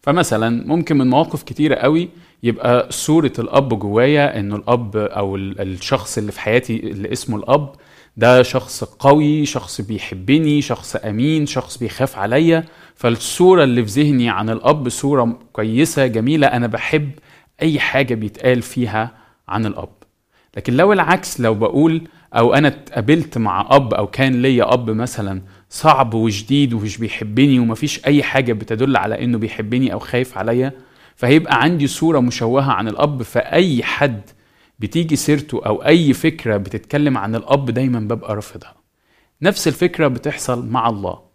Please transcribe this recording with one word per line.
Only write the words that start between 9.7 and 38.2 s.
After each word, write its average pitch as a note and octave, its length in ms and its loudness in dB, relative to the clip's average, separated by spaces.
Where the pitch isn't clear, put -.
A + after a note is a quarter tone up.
بيحبني، B2+ 800 -2
شخص - 340 -8
أمين، C#3 500 -2
شخص - 320 -8
بيخاف B2 400 -6
عليا. D#3+ 480 2
فالصورة E3 680 4
اللي B2 220 2
في G#2+ 160 -2
ذهني C3 280 2
عن G#2 200 -2
الأب B2+ 400 0
صورة B2 500 0
كويسة B2 540 0
جميلة، B2+ 400 2
أنا A#2+ 200 0
بحب C#3 440 -2
أي D#3 180 0
حاجة B2+ 360 0
بيتقال A2+ 460 0
فيها A2 500 -4
عن A2 180 -4
الأب. - 240 -8
لكن A#2+ 160 -4
لو F#3 200 4
العكس، F3+ 460 0
لو A2+ 160 2
بقول D3+ 460 2
أو A#2 200 4
أنا D3 140 4
اتقابلت C3 680 -2
مع G2+ 340 -2
أب C3 220 4
أو G2+ 140 -2
كان C3 340 0
ليا B2 320 2
أب A#2+ 160 0
مثلًا G#2+ 520 -4
صعب C3+ 440 2
وشديد A#2 600 0
ومش G#2 240 -6
بيحبني A2+ 640 2
ومفيش A#2 460 -2
أي C#3 180 4
حاجة B2 300 0
بتدل A2+ 440 -2
على G#2+ 260 -2
إنه A#2+ 140 0
بيحبني A2 560 -2
أو G2 60 -6
خايف B2+ 380 -4
عليا، A#2+ 340 -2
فهيبقى C#3 460 4
عندي D3 260 2
صورة D#3 320 0
مشوهة B2 520 0
عن G#2 160 -2
الأب، C3+ 360 -2
فأي C3+ 600 0
حد A#2+ 380 -2
بتيجي D#3 360 -2
سيرته D3 500 -2
أو G#2 200 -2
أي D3+ 280 4
فكرة A#2+ 440 -2
بتتكلم B2+ 600 -2
عن G#2 180 -4
الأب C3+ 300 0
دايمًا A#2+ 340 -2
ببقى G#2+ 360 -4